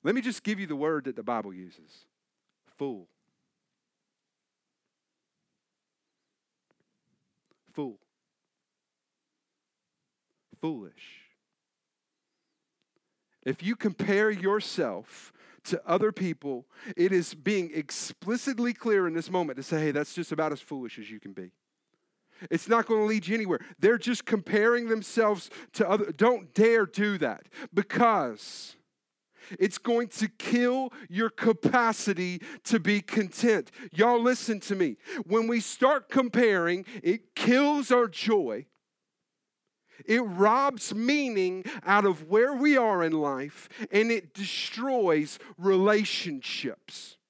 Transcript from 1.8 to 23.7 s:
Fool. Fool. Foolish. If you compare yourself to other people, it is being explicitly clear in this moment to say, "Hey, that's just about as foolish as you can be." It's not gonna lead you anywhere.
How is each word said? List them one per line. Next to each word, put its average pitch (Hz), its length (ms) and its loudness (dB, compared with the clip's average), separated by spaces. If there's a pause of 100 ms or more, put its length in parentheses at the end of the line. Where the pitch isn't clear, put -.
Fool. 117 280 -8 (4000)
Fool. 131 280 -8 (2500)
Foolish. 123 600 -10 (2250)
If 135 180 -4
you 214 120 -4
compare 208 560 0
yourself 180 1000 -4 (320)
to - 220 -4
other 190 260 2
people, 143 540 -6 (300)
it 180 140 2
is 180 240 0
being 170 400 -2
explicitly 226 1000 -4
clear 196 360 0
in 160 60 -4
this 165 160 -6
moment 165 260 -2
to 135 60 -10
say, 156 180 -2
"Hey, 156 100 2
that's 147 240 -4
just 175 160 -8
about 156 220 -2
as 131 80 -8
foolish 127 380 -10
as 107 120 -14
you 107 80 -14
can 101 140 -16
be." 92 200 -14 (1000)
It's 165 180 -4
not 226 180 2
gonna 214 180 2
lead 214 220 -2
you 202 80 -2
anywhere. 202 260 -2 (180)